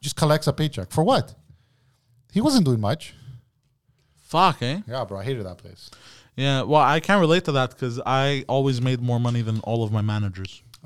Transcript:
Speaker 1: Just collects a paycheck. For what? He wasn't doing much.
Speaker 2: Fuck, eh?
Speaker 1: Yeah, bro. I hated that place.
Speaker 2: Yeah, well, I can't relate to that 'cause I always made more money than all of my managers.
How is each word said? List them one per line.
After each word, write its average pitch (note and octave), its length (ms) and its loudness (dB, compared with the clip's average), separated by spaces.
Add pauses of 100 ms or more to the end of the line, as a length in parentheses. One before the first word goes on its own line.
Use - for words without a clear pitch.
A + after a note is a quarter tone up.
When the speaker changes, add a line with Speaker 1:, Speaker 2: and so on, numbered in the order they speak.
Speaker 1:
Just - 160 -8
collects D#3 300 2
a D3 60 2
paycheck. D3 380 -4
For D#3+ 140 0
what? A3+ 300 0 (960)
He G3 80 2
wasn't C4 240 4
doing B2 160 2
much. G#2+ 340 -4 (1000)
Speaker 2:
Fuck, E3+ 460 2
eh? C#3 240 -4
Speaker 1:
Yeah, A#2+ 180 -6
bro. G2 140 -10
I G2 60 -10
hated B2 220 -6
that F2+ 120 -14
place. - 320 -20 (460)
Speaker 2:
Yeah, C3+ 260 0
well, C#3+ 200 4
I C#3+ 180 4
can't G3 200 2
relate E3+ 260 4
to D#3 60 -2
that C3 240 -2
'cause B2 300 -6
I C3+ 420 0
always C3+ 320 0
made B2+ 200 0
more A#2+ 180 0
money A#2+ 240 0
than A2 180 -2
all A#2 220 -2
of G#2+ 100 -2
my G#2+ 100 0
managers. G2+ 600 -4 (240)